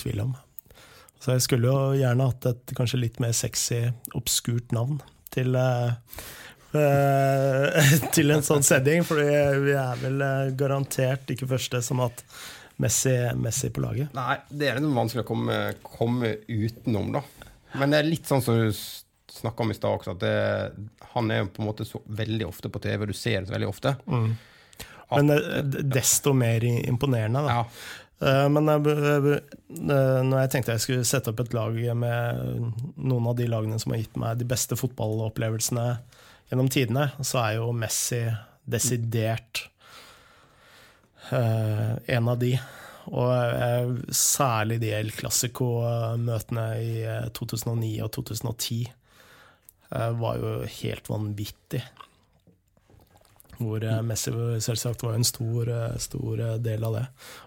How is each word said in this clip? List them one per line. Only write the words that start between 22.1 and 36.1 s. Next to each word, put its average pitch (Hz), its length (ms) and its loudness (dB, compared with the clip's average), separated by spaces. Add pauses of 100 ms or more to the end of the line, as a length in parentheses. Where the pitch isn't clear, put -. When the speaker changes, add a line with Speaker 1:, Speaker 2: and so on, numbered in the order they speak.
Speaker 2:
ofte - 240 -10
på - 100 -8
T 104 140 -2
V, 101 140 -4
du 95 40 -6
ser 104 280 -2
det 95 80 -8
så 104 80 -2
veldig 104 120 -2
ofte. 135 360 -2
Speaker 1:
Mm. 113 240 2 (800)
Speaker 2:
At - 100 0
Speaker 1:
Men, 147 180 6
eh, - 300 0
d-, 139 200 -2 (120)
desto - 340 2
mer 117 320 4
i-, 120 140 2 (100)
imponerende, 123 560 0
da. 120 160 2
Speaker 2:
Ja. 113 40 -2 (540)
Speaker 1:
Eh, 139 320 4
men, 151 160 4
eh, 151 160 4
b-, 147 120 4 (280)
b-, 143 160 4
eh, 135 880 0
når 131 140 4
jeg 131 100 2
tenkte 117 240 0
jeg 110 80 -2
skulle 127 240 0
sette 127 240 0
opp 110 140 -4
et 117 100 -4
lag 113 220 -2 (240)
med 120 400 -2 (580)
noen 123 320 0
av 120 80 -2
de 120 80 0
lagene 110 320 -2
som 127 160 -2
har 110 80 0
gitt - 160 -8
meg 117 220 -2
de 123 80 -2
beste 123 300 -2
fotballopplevelsene 110 1080 -2 (680)